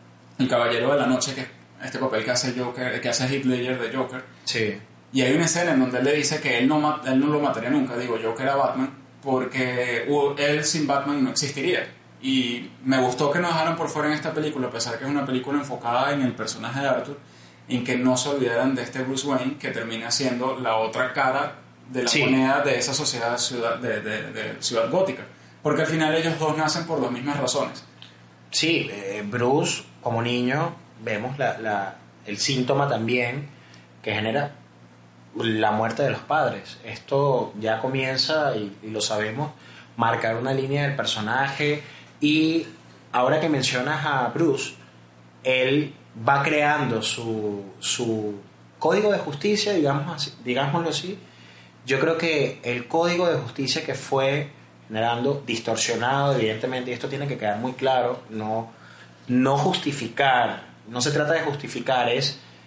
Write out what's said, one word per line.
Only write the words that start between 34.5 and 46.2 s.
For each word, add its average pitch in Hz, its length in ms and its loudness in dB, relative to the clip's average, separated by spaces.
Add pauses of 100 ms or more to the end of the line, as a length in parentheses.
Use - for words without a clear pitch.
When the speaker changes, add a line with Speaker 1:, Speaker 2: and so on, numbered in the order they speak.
Speaker 2:
la 110 340 2
muerte 110 320 0
de 135 80 2
los 110 100 -4
padres. 123 640 -2
Esto 123 760 0
ya 110 200 0
comienza, 131 760 0
y, 101 260 -6
y 110 80 -10
lo 110 100 -4
sabemos, 110 520 -2 (440)
marcar 113 400 2
una 131 160 -2
línea 135 320 0
del 139 120 -2
personaje. 135 840 -2 (380)
Y 156 460 2 (460)
ahora 135 260 4
que 160 100 2
mencionas 139 560 0
a 135 240 0
Bruce, 135 460 0 (720)
él 131 500 2 (340)